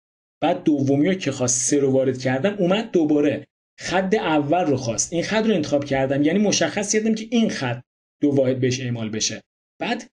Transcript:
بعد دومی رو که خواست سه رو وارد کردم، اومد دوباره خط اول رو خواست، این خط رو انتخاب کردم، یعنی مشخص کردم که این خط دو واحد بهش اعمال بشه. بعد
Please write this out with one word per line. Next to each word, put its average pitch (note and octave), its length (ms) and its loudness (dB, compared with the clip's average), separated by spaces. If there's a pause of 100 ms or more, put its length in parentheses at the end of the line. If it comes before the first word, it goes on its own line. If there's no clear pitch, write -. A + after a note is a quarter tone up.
(420)
بعد F3 220 0
دومی C#3+ 420 2
رو D3 80 2
که - 180 -4
خواست - 380 -2
سه D3 80 2
رو C3+ 140 2
وارد C3 260 2
کردم، C3+ 400 -2
اومد G#3 320 0
دوباره D3 560 2 (320)
خط F#3+ 360 -2
اول D#3 500 0
رو C#3+ 120 2
خواست، A2+ 360 -4
این E3+ 100 -2
خط A3 240 -2
رو G#3+ 80 2
انتخاب C#3+ 300 0
کردم، C3+ 380 0
یعنی E3 160 2
مشخص G3+ 540 0
کردم G#3+ 220 2
که - 160 -6
این A3+ 180 2
خط B2 340 -4 (400)
دو C#3+ 80 4
واحد C3 300 2
بهش B2+ 200 0
اعمال A#2 280 -4
بشه. G#2+ 340 -6 (380)
بعد A3+ 340 -6